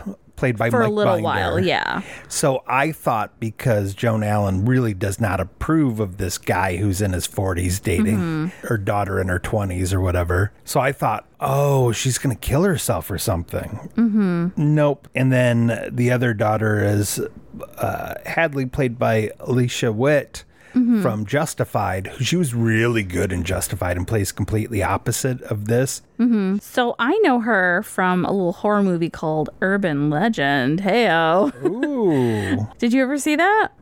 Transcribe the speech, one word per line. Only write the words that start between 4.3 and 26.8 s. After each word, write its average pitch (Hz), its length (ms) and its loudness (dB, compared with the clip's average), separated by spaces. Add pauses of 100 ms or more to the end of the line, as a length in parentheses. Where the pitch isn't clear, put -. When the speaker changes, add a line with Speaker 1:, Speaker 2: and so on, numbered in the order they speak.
Speaker 1:
really 123 280 2
does 95 280 -4
not 98 180 0
approve 131 600 0
of 95 160 -4
this 95 220 -4
guy 95 380 -2
who's 95 240 0
in 101 120 0
his 85 140 -2
forties 90 520 -2
dating 214 400 0
Speaker 2:
Mm-hmm. 165 480 -4
Speaker 1:
her 117 100 -2
daughter 98 440 -2
in 92 80 -2
her 90 100 -2
twenties 92 560 -2
or 92 60 0
whatever. 90 500 0 (140)
So - 160 -2
I 131 100 0
thought, 120 340 -4 (160)
"Oh, 135 520 2
she's 120 260 -2
gonna 131 160 -2
kill 151 300 0
herself 117 480 -2
or 87 60 -4
something." 87 760 -6
Speaker 2:
Mm-hmm. 202 520 2 (260)
Speaker 1:
Nope. 147 400 2
And 131 180 2
then 117 600 2
the 123 180 2
other 123 240 2
daughter 107 500 2
is, 104 360 0 (580)
uh, - 360 -4 (120)
Hadley, 143 400 -2
played 127 320 -2
by 113 400 2
Alicia 123 540 0
Witt 135 520 0 (300)
Speaker 2:
Mm-hmm. 233 280 2
Speaker 1:
from 107 220 -2
Justified, 101 840 -2
who - 160 -6
she 160 100 0
was 165 180 0
really 113 520 2
good 90 280 -2
in 87 120 -2
Justified 90 520 -2
and 90 120 -4
plays 101 240 0
completely 107 500 -2
opposite 113 600 -2
of 104 240 -6
this. 120 360 0 (160)
Speaker 2:
Mm-hmm. 214 440 2
So - 360 -2